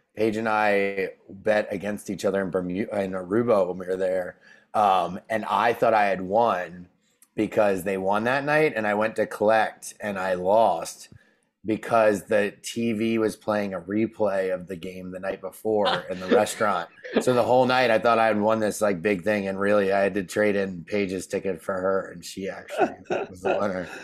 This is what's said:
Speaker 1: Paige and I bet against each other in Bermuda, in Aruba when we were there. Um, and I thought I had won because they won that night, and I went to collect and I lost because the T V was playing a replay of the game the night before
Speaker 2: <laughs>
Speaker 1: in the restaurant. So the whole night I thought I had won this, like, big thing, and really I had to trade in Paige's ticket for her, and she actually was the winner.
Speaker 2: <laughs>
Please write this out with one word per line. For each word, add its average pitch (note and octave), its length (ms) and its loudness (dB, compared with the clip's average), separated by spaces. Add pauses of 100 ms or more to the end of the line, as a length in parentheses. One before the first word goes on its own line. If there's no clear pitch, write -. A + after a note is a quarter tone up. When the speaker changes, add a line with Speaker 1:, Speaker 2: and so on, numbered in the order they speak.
(160)
Speaker 1:
Paige G#2+ 180 2
and A2+ 140 -2
I G2+ 600 2 (180)
bet G#2 420 0
against G2+ 380 -6
each G2 160 -6
other G2 160 2
in F#2+ 80 -2
Bermuda, F#2 520 -2
in F#2+ 100 -2
Aruba G2 540 2
when F2+ 120 -6
we F#2 100 -10
were F#2 80 -2
there. F#2 440 -4 (340)
Um, F#2+ 560 2
and G#2+ 160 -2
I G2+ 260 2
thought A#2 220 2
I G#2 140 4
had F#2+ 120 0
won F2+ 680 0 (460)
because G2+ 480 2
they F#2+ 140 -2
won G2 280 0
that C3+ 180 0
night, D3+ 320 2
and G#2+ 120 -2
I G#2 80 2
went A2 220 0
to G#2 100 0
collect G#2+ 720 0
and G#2 180 -6
I F#2 160 -2
lost F#2 760 2 (560)
because G#2+ 580 2
the G#2 300 0 (100)
T A#2 300 -4
V A2+ 240 0
was G#2+ 180 0
playing G#2 380 -2
a F#2 80 -8
replay G2 720 -2
of F2+ 140 -8
the F#2+ 80 -8
game F#2 360 -12
the F#2 80 -12
night G2 220 -8
before G#2 460 -2
Speaker 2:
<laughs> F#2 220 -4
Speaker 1:
in F#2 100 -8
the F2+ 80 -8
restaurant. G#2 600 0 (320)
So B2+ 120 2
the A#2+ 100 4
whole B2 220 4
night B2+ 260 4
I A2 80 4
thought A2+ 200 4
I A2+ 80 4
had G#2+ 120 2
won A2 200 2
this, G#2 220 -2
like, G#2 220 0
big G2 200 0
thing, G2+ 240 0
and F#2+ 120 -4
really G2+ 340 2
I G2+ 60 4
had G2 160 2
to G2+ 80 -2
trade G#2+ 320 2
in F#2+ 300 -4
Paige's F#2+ 420 -4
ticket G2 340 -4
for - 120 -6
her, F#2+ 380 0
and F2 140 -18
she F#2+ 240 -10
actually - 460 -4 (340)
was F2+ 120 -18
the - 180 0
winner. F#2 340 -4
Speaker 2:
<laughs> - 100 -14